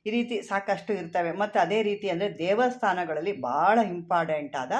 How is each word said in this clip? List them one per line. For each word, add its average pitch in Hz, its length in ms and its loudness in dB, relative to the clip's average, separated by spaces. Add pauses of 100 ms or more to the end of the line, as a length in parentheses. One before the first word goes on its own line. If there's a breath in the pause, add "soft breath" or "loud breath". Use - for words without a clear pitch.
ಈ 214 40 -2
ರೀತಿ 233 320 0
ಸಾಕಷ್ಟು 196 500 -2
ಇರ್ತವೆ. 170 400 -2
ಮತ್ತು 208 280 0
ಅದೇ 196 220 2
ರೀತಿ 202 260 -2
ಅಂದ್ರೆ 175 300 -2
ದೇವಸ್ಥಾನಗಳಲ್ಲಿ 180 1040 0
ಭಾಳ 156 380 4
ಇಂಪಾರ್ಟೆಂಟ್ 170 760 0
ಆದ 131 240 -4